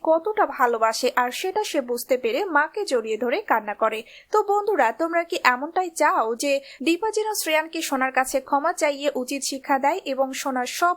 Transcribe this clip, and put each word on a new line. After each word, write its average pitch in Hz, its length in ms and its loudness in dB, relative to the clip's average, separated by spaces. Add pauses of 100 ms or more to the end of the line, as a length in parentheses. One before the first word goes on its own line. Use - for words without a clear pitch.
কতটা 330 420 2
ভালোবাসে, 233 680 2
আর 247 160 2
সেটা 370 320 -2
সে 320 180 -2
বুঝতে 240 360 0
পেরে 247 280 -2
মাকে 320 400 0
জড়িয়ে 226 320 -2
ধরে 254 240 -2
কান্না 208 320 0
করে। 220 300 -2 (280)
তো 427 120 4
বন্ধুরা, 403 480 2
তোমরা 339 320 -2
কি 339 200 -6
এমনটাই 302 460 0
চাও 294 460 2
যে 277 260 0 (220)
দীপা 349 280 0
যেন 427 220 -2
শ্রেয়ানকে 320 480 -2
সোনার 262 300 -2
কাছে 262 300 0
ক্ষমা 285 320 0
চাইয়ে 294 420 0
উচিত 262 280 -4
শিক্ষা 269 360 -2
দেয় 277 260 2
এবং 262 280 -2
সোনার 254 320 -4
সব 349 320 0